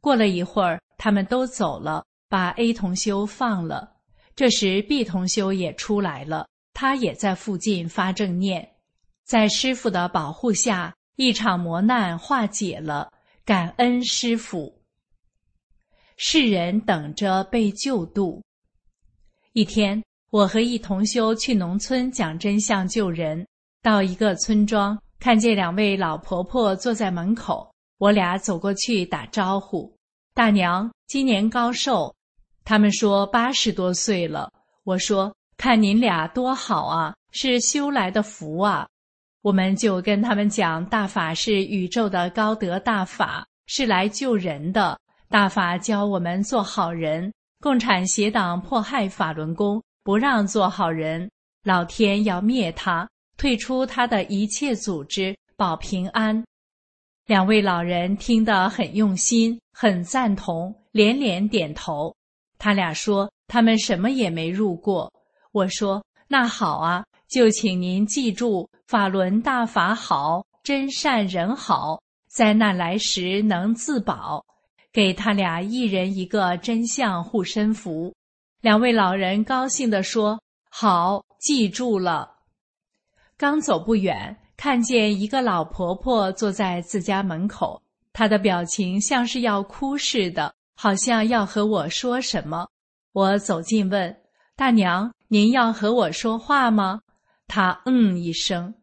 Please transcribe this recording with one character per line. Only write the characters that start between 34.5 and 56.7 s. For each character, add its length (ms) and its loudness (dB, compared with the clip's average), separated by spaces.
我 140 -2
说 360 -2
：“看 260 4
您 180 4
俩 280 0
多 260 -2
好 340 -4
啊， 280 -2
是 300 0
修 280 0
来 220 -2
的 100 0
福 380 -8
啊。” 280 0
我 100 2
们 240 2
就 260 0
跟 200 2
他 140 0
们 140 2
讲， 380 0
大 200 0
法 260 -2
是 300 0
宇 240 -2
宙 220 0
的 220 0
高 240 0
德 240 -4
大 260 -2
法， 420 -6
是 180 -2
来 240 2
救 260 -2
人 380 -4
的。 260 0
大 180 4
法 300 0
教 280 -2
我 140 -2
们 240 -2
做 180 0
好 300 -2
人， 420 -4
共 200 2
产 280 2
邪 220 0
党 320 0
迫 200 -2
害 280 -2
法 240 -4
轮 200 -6
功， 300 0
不 120 0
让 300 2
做 240 2
好 200 -2
人， 400 -4
老 200 2
天 400 0
要 160 0
灭 320 0
他， 380 -4
退 220 0
出 280 -2
他 220 -2
的 180 0
一 220 -2
切 280 -2
组 280 -6
织， 320 -4
保 200 0
平 340 -6
安。 360 0